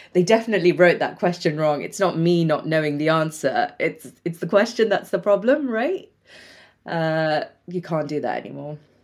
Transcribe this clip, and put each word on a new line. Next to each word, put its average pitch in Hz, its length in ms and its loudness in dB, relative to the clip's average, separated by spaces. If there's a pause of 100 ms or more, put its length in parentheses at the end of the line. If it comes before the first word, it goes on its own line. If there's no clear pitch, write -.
(140)
"They 180 100 4
definitely 214 480 2
wrote 165 280 6
that 135 200 -4
question 170 380 -2
wrong. 147 260 0
It's - 160 -12
not 190 180 0
me 170 260 2
not 156 240 0
knowing 156 300 0
the 156 120 0
answer. 156 720 0
It's, 147 320 -6 (140)
it's 170 140 -8
the 175 80 -6
question 214 420 2
that's - 220 -2
the 190 80 -2
problem, 226 500 2
right?" 254 400 -4 (800)
Uh, 160 540 0 (260)
you 175 140 -6
can't 156 260 -4
do 147 140 -4
that 120 220 -4
anymore. 143 340 -14 (260)